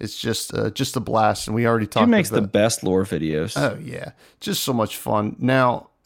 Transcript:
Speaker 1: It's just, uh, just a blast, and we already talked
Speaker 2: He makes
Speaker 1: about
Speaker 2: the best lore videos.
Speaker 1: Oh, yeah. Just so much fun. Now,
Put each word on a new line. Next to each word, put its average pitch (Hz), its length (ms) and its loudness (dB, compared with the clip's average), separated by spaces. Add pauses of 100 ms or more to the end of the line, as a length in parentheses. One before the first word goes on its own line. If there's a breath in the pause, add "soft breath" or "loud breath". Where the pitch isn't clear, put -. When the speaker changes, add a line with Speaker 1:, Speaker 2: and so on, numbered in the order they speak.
Speaker 1:
It's 110 180 -8
just, - 340 -4
uh, 107 180 -2
just 131 260 -2
a 123 40 -2
blast, 110 460 2
and 110 80 -4
we 117 120 2
already 113 200 2
talked - 200 2
Speaker 2:
He 240 40 6
makes 185 200 4
Speaker 1:
about 110 100 2
Speaker 2:
the 101 80 0
best 107 340 2
lore 92 220 2
videos. 78 520 -2
Speaker 1:
Oh, 123 240 -2
yeah. - 320 -12 (280 soft breath)
Just - 240 -4
so 139 80 0
much 110 240 0
fun. 107 420 -2
Now, 127 520 2 (160)